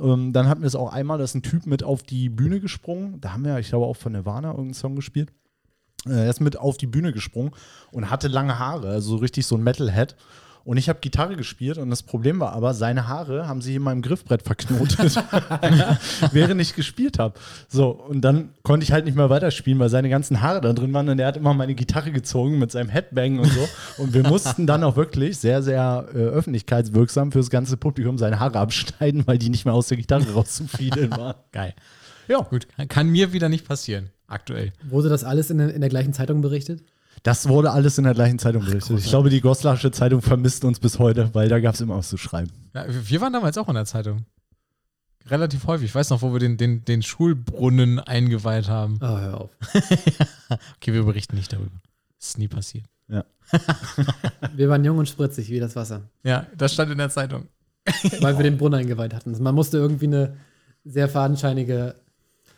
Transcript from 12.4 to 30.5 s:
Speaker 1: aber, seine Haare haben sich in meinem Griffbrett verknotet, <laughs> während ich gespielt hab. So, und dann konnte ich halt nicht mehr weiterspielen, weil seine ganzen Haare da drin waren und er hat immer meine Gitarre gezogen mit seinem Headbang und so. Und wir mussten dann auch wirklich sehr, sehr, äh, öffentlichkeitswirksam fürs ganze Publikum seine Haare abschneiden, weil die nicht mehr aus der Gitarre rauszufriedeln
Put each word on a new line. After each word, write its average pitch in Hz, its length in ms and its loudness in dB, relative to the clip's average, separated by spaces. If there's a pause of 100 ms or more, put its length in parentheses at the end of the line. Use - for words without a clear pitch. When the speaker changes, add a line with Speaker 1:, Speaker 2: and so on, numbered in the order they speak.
Speaker 1:
aber, 120 200 0
seine 117 360 -2
Haare 151 400 -8
haben 131 120 -6
sich 131 140 -6
in 139 60 -4
meinem 131 200 -2
Griffbrett 123 420 -2
verknotet, 139 800 0 (560)
<laughs> - 540 2
während 170 300 4
ich 165 120 -2
gespielt - 460 -2
hab. 110 180 -2 (300)
So, 131 220 4
und 135 320 -4
dann 139 280 4 (140)
konnte 151 220 4
ich - 80 4
halt 156 100 4
nicht 143 120 -2
mehr 143 140 4
weiterspielen, 135 500 2
weil 120 100 4
seine 131 200 2
ganzen 135 320 0
Haare 170 200 0
da 117 100 2
drin 127 220 0
waren 143 160 0
und 135 100 2
er 131 80 2
hat 139 80 -2
immer 147 180 2
meine 135 220 0
Gitarre 147 380 -2
gezogen 143 460 0
mit 120 120 0
seinem 120 160 -4
Headbang 131 520 -2
und 143 120 4
so. 135 160 0 (340)
Und 131 120 -2
wir 131 120 6
mussten 156 400 2
dann 151 200 2
auch 127 100 2
wirklich 151 420 0
sehr, 127 240 2
sehr, 127 520 0
äh, 135 40 -6
öffentlichkeitswirksam 120 1160 2
fürs 127 160 2
ganze 127 260 0
Publikum 127 420 -2
seine 110 220 2
Haare 117 200 0
abschneiden, 143 680 0
weil 127 100 4
die 117 120 0
nicht - 160 -2
mehr 120 80 4
aus 120 160 2
der 123 80 0
Gitarre 127 340 0
rauszufriedeln 127 800 -2